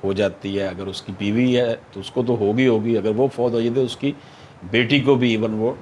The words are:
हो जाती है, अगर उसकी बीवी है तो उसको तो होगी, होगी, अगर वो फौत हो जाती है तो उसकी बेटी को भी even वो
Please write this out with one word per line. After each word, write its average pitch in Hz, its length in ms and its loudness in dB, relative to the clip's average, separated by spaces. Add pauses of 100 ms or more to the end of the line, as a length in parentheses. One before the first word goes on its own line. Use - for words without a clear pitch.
हो 98 100 -2
जाती 98 400 -2
है, 98 140 -2
अगर 92 160 -10
उसकी 95 280 -10
बीवी 110 420 0
है 120 200 0 (200)
तो 98 60 -10
उसको 123 220 -4
तो 120 120 0
होगी, 110 320 2
होगी, 113 280 2
अगर 107 160 0
वो 127 180 2
फौत 120 240 -2
हो 117 80 0
जाती 117 80 0
है 120 60 -2
तो 131 100 2
उसकी 139 300 -4 (500)
बेटी 117 360 2
को 131 160 4
भी 120 200 2
even 110 140 -2
वो 110 320 -2